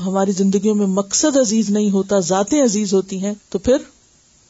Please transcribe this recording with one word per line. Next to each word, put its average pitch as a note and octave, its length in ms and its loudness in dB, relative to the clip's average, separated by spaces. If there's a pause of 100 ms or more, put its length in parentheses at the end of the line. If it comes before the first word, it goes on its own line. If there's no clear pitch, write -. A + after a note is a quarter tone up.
ہماری G3 260 0
زندگیوں G3 440 0
میں G#3 100 0
مقصد G3 520 0
عزیز A3 320 2
نہیں G#3 220 0
ہوتا، G3 280 0
ذاتیں G3 440 0
عزیز G#3 300 0
ہوتی F#3+ 320 -2
ہیں، G#3 80 -4 (160)
تو F#3+ 100 -4
پھر B3 180 2 (720)